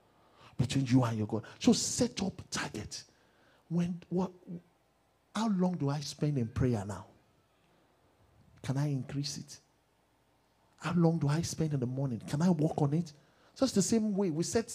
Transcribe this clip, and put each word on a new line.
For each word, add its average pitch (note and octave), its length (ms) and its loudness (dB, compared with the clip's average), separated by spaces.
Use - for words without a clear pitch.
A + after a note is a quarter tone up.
Between B2+ 300 0
you B2+ 160 6
and A#2 160 -2
your G#2+ 80 0
God. G#2+ 160 -2
So A#3+ 140 6
set - 500 0
up - 180 -4
target. - 500 -8
When, F3 320 -2
what, F#3 200 -2
how A3+ 140 0
long F3+ 280 2
do C#3 140 0
I D3 100 -2
spend C#3+ 380 -2
in A#2 80 0
prayer A2+ 400 2
now? G2 200 -10
Can C3+ 140 -2
I C#3+ 120 0
increase C#3 500 -4
it? - 200 -14
How D#3+ 160 -2
long E3 240 6
do D3 80 0
I D#3 160 2
spend D#3 320 -2
in C3+ 60 0
the A#2+ 60 0
morning? B2+ 420 -4
Can D3 140 0
I F#3 80 6
work D#3 300 2
on C#3+ 140 2
it? F3 180 -2
Just - 160 0
the G3 80 4
same G#3+ 340 2
way G3 140 2
we D#3 120 -2
set A3+ 320 -2